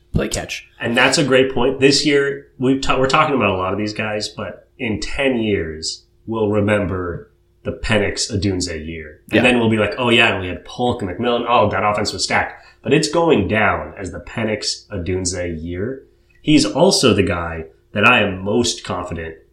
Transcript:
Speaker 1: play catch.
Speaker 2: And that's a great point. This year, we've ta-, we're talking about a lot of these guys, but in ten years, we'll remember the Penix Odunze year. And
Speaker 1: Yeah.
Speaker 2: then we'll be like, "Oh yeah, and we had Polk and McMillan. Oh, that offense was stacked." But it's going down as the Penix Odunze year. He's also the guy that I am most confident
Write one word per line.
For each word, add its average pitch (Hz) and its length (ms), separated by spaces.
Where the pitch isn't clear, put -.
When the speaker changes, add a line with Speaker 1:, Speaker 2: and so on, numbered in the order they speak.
Speaker 1:
play - 160
catch. - 400
Speaker 2:
And 117 160
that's 135 220
a 156 60
great 131 300
point. 135 260
This 139 240
year, 139 440
we've 131 220
ta-, 135 180
we're 131 100
talking 156 280
about 104 140
a 95 60
lot 92 160
of 101 60
these 107 160
guys, 107 340
but - 400
in 107 220
ten 135 380
years, 85 680
we'll 110 240
remember 98 840
the - 100
Penix - 580
Odunze 87 560
year. 80 440
And 104 60
Speaker 1:
Yeah. 110 60
Speaker 2:
then 123 180
we'll 110 100
be 110 80
like, 104 200
"Oh 123 120
yeah, 117 220
and 98 100
we 92 60
had - 160
Polk - 360
and 95 100
McMillan. 117 380
Oh, 117 220
that 98 140
offense 104 280
was 92 120
stacked." - 420
But 123 100
it's 147 160
going 151 400
down 95 480
as 95 140
the 87 100
Penix - 680
Odunze 90 720
year. 92 420
He's 151 240
also 143 480
the 101 80
guy 82 440
that 104 140
I 120 140
am 95 220
most 113 420
confident 87 520